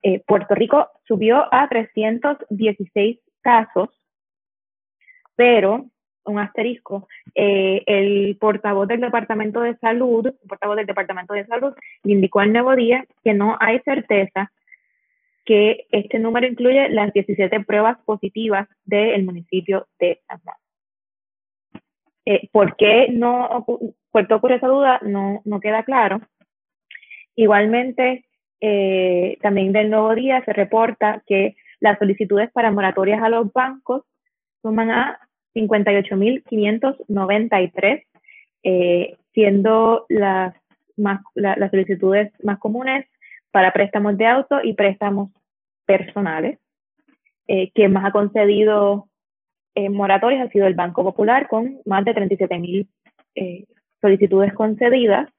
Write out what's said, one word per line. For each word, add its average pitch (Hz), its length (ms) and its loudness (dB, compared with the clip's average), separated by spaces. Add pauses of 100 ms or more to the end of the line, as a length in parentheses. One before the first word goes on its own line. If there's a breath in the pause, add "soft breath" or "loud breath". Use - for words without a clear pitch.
Eh, 190 240 0
Puerto 202 280 0
Rico 277 360 2 (180)
subió 226 420 2
a 269 200 2
trescientos 226 640 -4 (140)
dieciséis 208 680 -2 (200)
casos, 220 480 0 (1500 soft breath)
pero, 233 520 2 (360)
un 208 160 -6
asterisco, 208 720 -8 (260 loud breath)
eh, 196 520 0
el 202 520 0
portavoz 208 480 -2
del 233 140 -4
Departamento 226 600 -4
de 233 160 -4
Salud, 233 480 0
el 262 220 -8
portavoz 208 280 -6
del 214 100 -6
Departamento 190 460 -8
de 202 140 -6
Salud, 247 260 -4 (320 loud breath)
le 202 80 0
indicó 196 280 2
al 208 120 2
Nuevo 254 240 2
Día 247 280 0 (200)
que 220 80 2
no 202 260 0
hay 226 220 0
certeza 202 720 -2 (920 soft breath)
que 214 440 2
este 208 280 -2
número 233 280 0
incluye 254 440 2
las 208 240 0
diecisiete 202 500 0
pruebas 214 400 0
positivas 208 640 -4 (160)
del 202 400 0
municipio 185 640 -6 (100)
de 175 300 -2
San - 120 -16
Juan. - 160 -20 (1700)
Eh, - 260 0
¿por 202 240 2
qué 226 340 4
no 240 380 -2
ocu-, 240 460 -6 (180)
por 202 160 2
qué 220 60 4
ocurre 247 220 2
esa 254 120 -2
duda? 269 340 2
No, 202 440 -4
no 208 120 -4
queda 214 260 -2
claro. 226 360 0 (1120 loud breath)
Igualmente, 240 920 2 (340)
eh, 190 800 0
también 196 320 0
del 214 160 0
Nuevo 220 260 2
Día 254 300 -2
se 214 80 -6
reporta 214 760 0
que 196 300 -2 (240 soft breath)
las 202 180 2
solicitudes 202 540 0
para 226 180 0
moratorias 202 520 0
a 226 80 2
los 226 240 0
bancos 262 480 -4 (580)
suman 226 300 -2
a 247 280 -2 (340)
cincuenta 208 400 0
y 202 40 4
ocho 196 200 -2
mil 226 280 0
quinientos 220 500 -2 (140)
noventa 202 520 0
y 180 120 -2
tres, 208 340 -2 (560 soft breath)
eh, 180 540 0 (180)
siendo 220 720 2
las 190 460 0 (420)
más, 196 260 -2 (120)
la, 202 220 -2
las 196 160 -2
solicitudes 196 580 0 (140)
más 202 160 -4
comunes 262 440 -4 (460 loud breath)
para 185 220 4
préstamos 202 440 0
de 220 120 2
auto 269 340 0
y 220 120 -4
préstamos 202 580 -2 (540)
personales. 190 760 -2 (880)
Eh, 190 260 -2
quien 196 180 4
más 190 120 0
ha 196 80 -2
concedido, 208 960 2 (680)
eh, 196 140 -4
moratorias 202 580 0
ha - 60 -12
sido 196 160 4
el 185 60 0
Banco 175 280 -4
Popular, 214 460 0
con 233 360 -4
más 196 200 0
de 226 100 0
treinta 196 200 0
y - 20 -4
siete 180 240 -4
mil, 180 280 -6 (460)
eh, 185 300 -10 (360)
solicitudes 196 520 2
concedidas 226 760 0 (100)